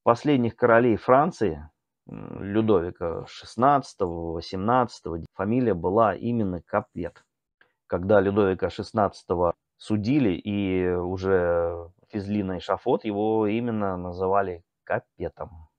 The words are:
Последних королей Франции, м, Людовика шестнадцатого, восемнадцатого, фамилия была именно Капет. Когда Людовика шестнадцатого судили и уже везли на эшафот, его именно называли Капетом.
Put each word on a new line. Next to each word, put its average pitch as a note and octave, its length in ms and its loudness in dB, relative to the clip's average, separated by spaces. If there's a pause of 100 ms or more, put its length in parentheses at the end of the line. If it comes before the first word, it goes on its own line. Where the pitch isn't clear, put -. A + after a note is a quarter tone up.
Последних A#2+ 540 2
королей A#2 420 4
Франции, A2 720 0 (400)
м, G#1 320 -12
Людовика F#2+ 840 0
шестнадцатого, F#2 1040 -2
восемнадцатого, F#2+ 880 -2 (160)
фамилия A2 400 0
была F#2 400 2
именно G#2+ 500 -2
Капет. - 580 -8 (640)
Когда G2+ 340 4
Людовика F#2+ 520 2
шестнадцатого F#2 840 -2 (240)
судили G#2+ 540 0
и F#2 560 -2
уже F2 1040 0 (200)
везли G#2 300 -2
на F#2 160 -4
эшафот, G#2+ 480 -2
его G#2+ 400 0
именно G#2+ 500 -2
называли F2+ 680 -2 (220)
Капетом. - 920 -10